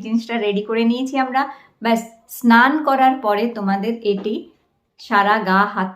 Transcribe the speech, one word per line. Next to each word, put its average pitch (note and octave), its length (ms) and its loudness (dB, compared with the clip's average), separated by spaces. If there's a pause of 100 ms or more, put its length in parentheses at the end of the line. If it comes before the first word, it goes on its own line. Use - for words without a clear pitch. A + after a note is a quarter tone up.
জিনিসটা A3+ 300 -2 (100)
রেডি G3+ 240 0
করে A3+ 220 0
নিয়েছি C4 240 -2 (100)
আমরা। B3+ 180 0 (420)
ব্যাস, A3+ 160 2 (360)
স্নান A#3+ 360 6 (160)
করার C4 260 4 (100)
পরে G#3 200 0 (120)
তোমাদের G3 380 -2 (180)
এটি G#3+ 220 -6 (680)
সারা G#3 340 2 (140)
গা F#3+ 120 4 (140)
হাত F#3+ 220 -4